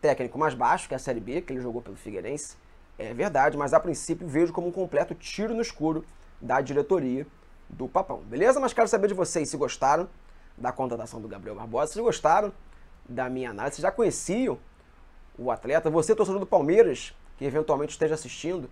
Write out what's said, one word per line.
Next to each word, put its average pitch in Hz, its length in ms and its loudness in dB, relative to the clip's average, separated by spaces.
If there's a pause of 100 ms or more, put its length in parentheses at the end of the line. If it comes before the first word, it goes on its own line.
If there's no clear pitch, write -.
técnico 127 380 0
mais 151 140 2
baixo 127 340 2
que 139 80 -6
a 127 40 -4
Série 123 200 -4
B, 120 220 -6
que 180 100 -10
ele 131 100 -6
jogou 120 200 -6
pelo 98 160 -16
Figueirense, 107 580 -8 (420)
é 113 160 -8
verdade, 143 440 2
mas 143 160 0
a 160 60 8
princípio 165 460 -4
vejo 165 280 2
como 175 140 -2
um 175 40 -4
completo 175 420 0
tiro 214 400 -6
no 226 80 -2
escuro 160 440 -2 (360)
da 123 200 2
diretoria 143 680 0 (420)
do 127 200 -8
Papão, - 300 -2
beleza? 196 420 2
Mas 262 100 0
quero 226 160 4
saber 208 200 4
de 202 60 2
vocês 170 360 -2
se - 80 -6
gostaram 139 500 2 (500)
da 123 140 -4
contratação 120 480 -6
do 110 80 -12
Gabriel 98 280 -12
Barbosa, 113 360 -2
se 208 100 -6
gostaram 208 520 4 (540)
da 127 220 -4
minha 127 200 -4
análise, 113 280 -6
se 147 40 -10
já 175 100 2
conheciam 202 680 0 (800)
o 123 120 -4
atleta. 151 400 2
Você, 160 240 4
torcedor 196 260 2
do 190 60 -2
Palmeiras, 175 720 4 (200)
que 139 80 -6
eventualmente 147 460 0
esteja 156 220 0
assistindo 156 580 -6